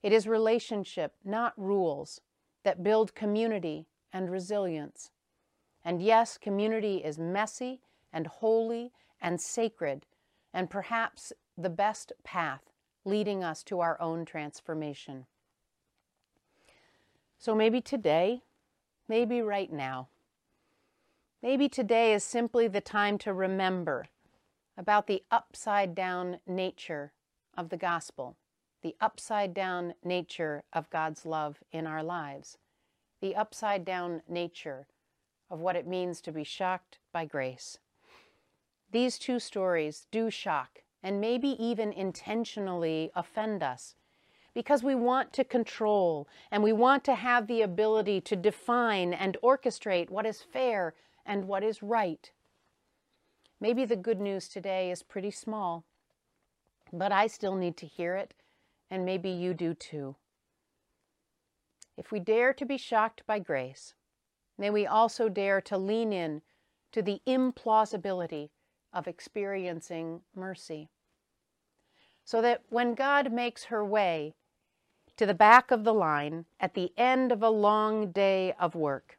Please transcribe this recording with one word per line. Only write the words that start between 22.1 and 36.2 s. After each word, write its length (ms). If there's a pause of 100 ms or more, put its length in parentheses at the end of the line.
is 100
simply 440
the 140
time 380
to 140
remember 760 (680)
about 300
the 220
upside-down 1160
nature 680 (420)
of 140
the 80
gospel, 600 (440)
the 200
upside-down 920 (100)
nature 680
of 180
God's 360
love 460
in 140
our 160
lives, 560 (640)
the 160
upside-down 920
nature 600 (600)
of 100
what 160
it 100
means 360